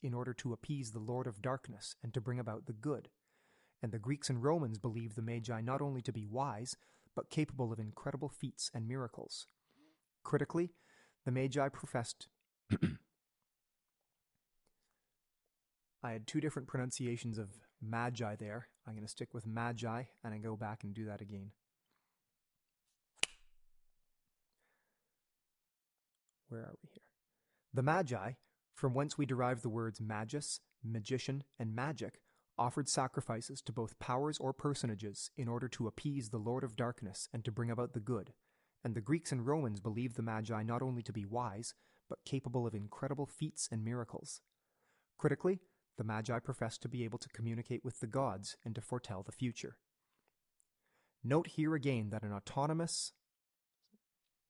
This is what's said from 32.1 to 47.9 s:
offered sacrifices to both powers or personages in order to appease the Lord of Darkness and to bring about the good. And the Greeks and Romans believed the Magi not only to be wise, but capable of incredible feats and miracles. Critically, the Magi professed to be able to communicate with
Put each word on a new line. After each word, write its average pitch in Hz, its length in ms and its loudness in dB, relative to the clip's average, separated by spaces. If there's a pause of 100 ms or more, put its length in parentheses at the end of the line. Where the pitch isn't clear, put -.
offered 123 300 2
sacrifices 131 720 0
to - 100 -4
both 110 260 -2
powers 139 400 2
or 135 140 2
personages 107 840 0
in 123 120 -2
order 120 200 0
to 117 180 0
appease 135 420 -2
the 113 100 -2
Lord 120 240 2
of 113 140 -4
Darkness 117 560 -2
and 117 120 -4
to 120 60 0
bring 117 200 0
about 120 240 0
the 120 60 0
good. 104 320 -2 (520)
And 117 100 2
the 117 60 0
Greeks 147 320 4
and 120 140 2
Romans 127 340 4
believed 117 360 0
the 123 60 0
Magi 110 400 0
not 117 200 2
only 127 200 0
to 101 100 -6
be 104 120 -2
wise, 113 500 -2 (340)
but - 160 -6
capable 127 420 0
of 110 80 0
incredible 135 520 -2
feats - 460 -2
and 110 120 0
miracles. 120 580 -4 (720)
Critically, 180 440 4 (380)
the - 60 0
Magi 110 340 2
professed - 440 -2
to 123 60 -4
be 120 160 0
able 113 140 -2
to - 100 -10
communicate 117 560 -2
with 127 160 -4